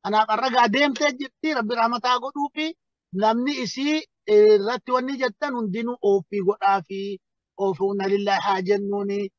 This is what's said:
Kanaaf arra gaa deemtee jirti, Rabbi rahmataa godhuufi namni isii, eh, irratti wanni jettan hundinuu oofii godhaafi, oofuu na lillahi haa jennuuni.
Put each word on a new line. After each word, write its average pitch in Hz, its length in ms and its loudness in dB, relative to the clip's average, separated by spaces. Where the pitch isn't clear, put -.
Kanaaf 214 260 2
arra 233 200 0
gaa 240 180 4
deemtee 277 520 2
jirti, 302 340 -6
Rabbi 240 220 -2
rahmataa 240 440 0
godhuufi 294 560 -6
namni 226 400 0
isii, 277 320 -2
eh, 214 280 8
irratti 220 360 -2
wanni 254 260 -2
jettan 262 380 -4
hundinuu 226 460 -4
oofii 202 460 0
godhaafi, 196 720 -2
oofuu 196 360 -2
na 196 140 -2
lillahi 202 360 0
haa 196 180 0
jennuuni. 202 760 -2